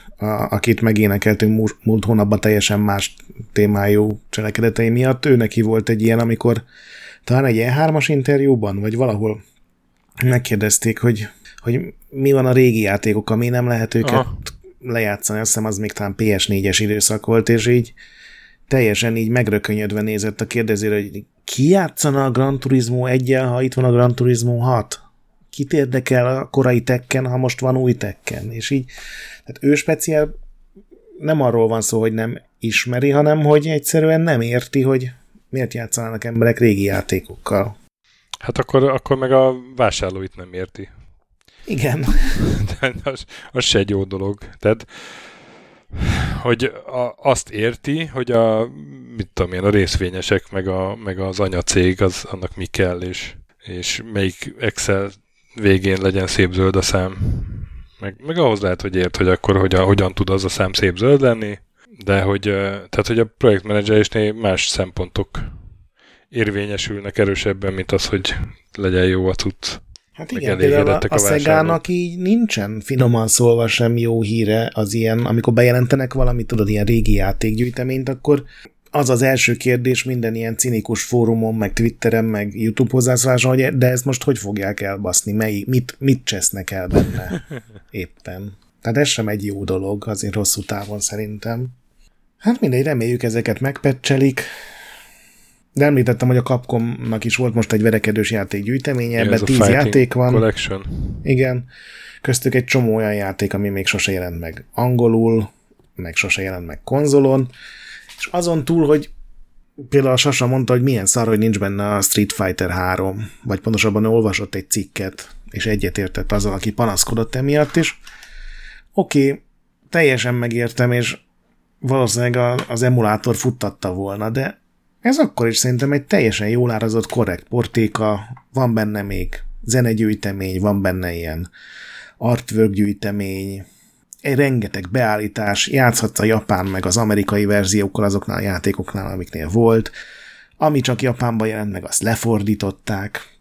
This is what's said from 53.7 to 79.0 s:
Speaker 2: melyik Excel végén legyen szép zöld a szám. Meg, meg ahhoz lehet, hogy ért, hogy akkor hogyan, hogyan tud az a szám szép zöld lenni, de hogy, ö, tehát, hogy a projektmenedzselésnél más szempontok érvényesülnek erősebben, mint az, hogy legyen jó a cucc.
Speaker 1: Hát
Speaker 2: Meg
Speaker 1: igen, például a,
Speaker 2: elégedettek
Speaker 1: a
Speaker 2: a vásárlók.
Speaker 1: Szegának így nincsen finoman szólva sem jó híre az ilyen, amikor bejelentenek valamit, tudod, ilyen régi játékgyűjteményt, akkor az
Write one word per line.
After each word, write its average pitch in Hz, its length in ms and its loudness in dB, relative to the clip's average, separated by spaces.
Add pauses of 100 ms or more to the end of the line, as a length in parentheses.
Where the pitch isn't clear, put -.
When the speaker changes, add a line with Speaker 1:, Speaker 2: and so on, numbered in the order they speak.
Speaker 2:
melyik 98 460 -4
Excel 98 520 -2 (440)
végén 98 460 2
legyen 95 260 0
szép 90 260 0
zöld 95 240 2
a 95 60 2
szám. 95 340 -2 (840)
Meg, 101 160 -10 (100)
meg 165 120 -4
ahhoz 113 220 2
lehet, 90 220 -2
hogy 92 140 -4
ért, 90 200 0
hogy 92 120 2
akkor 95 280 2
hogyan, 95 280 4
hogyan 95 300 4
tud 95 160 -2
az 95 140 0
a 92 40 -2
szám 92 240 -2
szép 92 240 0
zöld 135 240 4
lenni, 113 380 0 (460)
de 98 160 2
hogy, 98 280 0
ö, 98 120 0 (280)
tehát, - 180 -2
hogy 113 120 0
a 113 200 0
projektmenedzselésnél 107 920 2
más 104 340 -2
szempontok 92 600 -4 (1000)
érvényesülnek 101 920 -4
erősebben, 98 540 0
mint 95 200 -4
az, 98 140 0
hogy - 280 -2 (420)
legyen 92 300 2
jó 92 220 0
a 92 60 0
cucc. - 320 -6 (460)
Speaker 1:
Hát 160 200 -14
Speaker 2:
Meg 226 100 -6
Speaker 1:
igen, 107 140 -2
például 92 160 4
a, 147 80 4
Speaker 2:
elégedettek - 300 0
Speaker 1:
a - 40 -2
Speaker 2:
a - 40 2
vásárlók. 151 280 2
Speaker 1:
Szegának 160 420 2
így 175 300 -4
nincsen 185 640 0
finoman 120 480 2
szólva 117 380 4
sem 117 300 2
jó 117 260 0
híre 110 520 0
az 107 200 -2
ilyen, 113 320 0
amikor 117 260 2
bejelentenek 123 600 2
valamit, 123 320 2
tudod, 107 220 0
ilyen 104 160 0
régi 107 280 4
játékgyűjteményt, 120 960 0
akkor 135 340 0 (480)
az 139 200 0